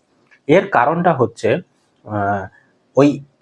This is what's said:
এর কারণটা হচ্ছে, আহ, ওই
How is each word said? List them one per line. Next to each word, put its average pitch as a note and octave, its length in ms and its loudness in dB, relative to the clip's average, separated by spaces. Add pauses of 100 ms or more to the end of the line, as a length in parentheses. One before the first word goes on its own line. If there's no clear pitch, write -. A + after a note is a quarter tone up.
(480)
এর F#3+ 220 2
কারণটা D#3+ 440 0
হচ্ছে, A#2 360 -2 (560)
আহ, G2+ 400 -4 (520)
ওই C#3+ 260 2 (180)